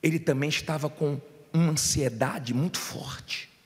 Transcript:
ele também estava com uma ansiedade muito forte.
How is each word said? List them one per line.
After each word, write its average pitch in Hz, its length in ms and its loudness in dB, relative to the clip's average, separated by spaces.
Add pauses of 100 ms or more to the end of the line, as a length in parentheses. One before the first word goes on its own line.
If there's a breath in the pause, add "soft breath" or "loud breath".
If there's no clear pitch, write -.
ele 160 160 4
também 143 300 2
estava 151 380 -2
com 143 320 -2 (320)
uma 165 200 4
ansiedade 131 800 0
muito 151 240 0
forte. - 720 -10 (140)